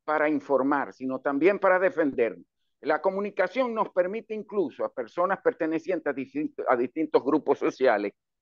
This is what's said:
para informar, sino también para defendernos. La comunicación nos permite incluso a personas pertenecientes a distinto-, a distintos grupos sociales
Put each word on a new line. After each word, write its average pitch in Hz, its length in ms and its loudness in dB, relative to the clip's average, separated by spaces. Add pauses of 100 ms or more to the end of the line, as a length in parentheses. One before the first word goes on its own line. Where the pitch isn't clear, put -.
para 151 240 2
informar, 139 640 0
sino 131 260 -8
también 156 400 2
para 185 200 4
defendernos. 135 640 0 (340)
La 147 220 -2
comunicación 202 720 -2
nos 220 160 -2
permite 185 440 -2
incluso 196 520 -4
a - 80 -6
personas 175 480 -4
pertenecientes 160 640 -2
a 139 60 -2
distinto-, 135 540 -6
a 123 100 4
distintos 143 460 0
grupos 139 360 0
sociales 113 540 0 (280)